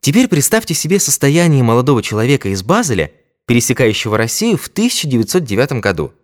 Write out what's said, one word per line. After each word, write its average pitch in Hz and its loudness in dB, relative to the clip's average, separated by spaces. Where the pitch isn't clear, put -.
Теперь 226 2
представьте 180 0
себе 170 -2
состояние 147 2
молодого 123 2
человека 113 0
из 95 -4
Базеля, 127 0
пересекающего 117 0
Россию 160 0
в - -8
тысяча 226 -2
девятьсот 131 0
девятом 120 -2
году. 87 -2